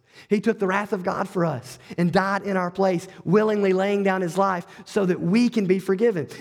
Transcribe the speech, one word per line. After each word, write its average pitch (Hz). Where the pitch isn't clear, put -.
He 208
took 226
the 196
wrath 202
of 185
God 185
for 175
us 147
and 175
died 196
in 196
our 180
place, 185
willingly 208
laying 196
down 190
his 165
life 185
so 202
that 180
we 214
can 220
be 185
forgiven. 190